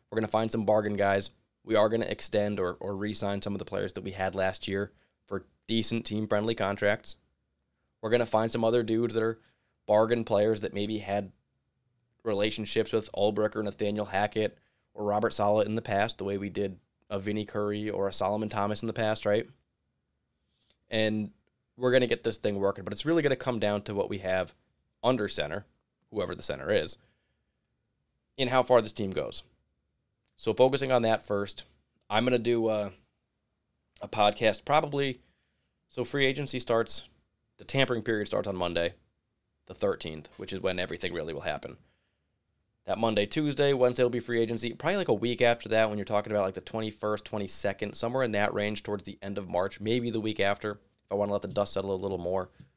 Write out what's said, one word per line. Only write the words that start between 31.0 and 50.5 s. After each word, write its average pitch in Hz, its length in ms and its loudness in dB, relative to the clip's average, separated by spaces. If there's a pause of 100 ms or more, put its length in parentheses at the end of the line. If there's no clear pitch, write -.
that 110 200 2
first, 101 420 -4 (460)
I'm 110 140 4
gonna 127 140 4
do 113 300 2
a, 104 240 0 (1080)
a 101 60 -10
podcast 104 580 2
probably, 143 560 0 (680)
so 127 160 -6
free 139 220 2
agency 135 320 0
starts, - 500 0 (480)
the - 80 -20
tampering 123 380 0
period 107 240 0
starts 101 220 -2
on 95 80 -4
Monday, 85 380 0 (720)
the - 80 -16
thirteenth, 80 640 -4
which - 160 -12
is 95 80 -8
when 92 180 -2
everything 87 360 -6
really 82 180 -6
will - 100 -8
happen. 71 360 -6 (1080)
That 95 120 -2
Monday, 107 300 2
Tuesday, 143 480 2
Wednesday 123 280 4
will 120 60 6
be 120 100 -2
free 117 220 0
agency. 113 320 0
Probably, 180 240 -2
like, 185 120 -2
a 127 40 4
week 117 300 0
after 117 260 2
that 110 220 4
when 104 80 -2
you're 98 80 -4
talking 107 260 0
about, 101 140 2
like, 95 80 -2
the 92 80 -8
twenty-first, 107 640 -4
twenty-second, 101 680 -4
somewhere 127 280 -2
in 117 100 0
that 104 220 2
range 104 280 -2
towards 104 220 -6
the 101 160 -12
end 101 160 -8
of 98 100 -8
March, 90 320 -2
maybe 117 300 0
the 110 140 -2
week 107 180 -2
after, 101 300 2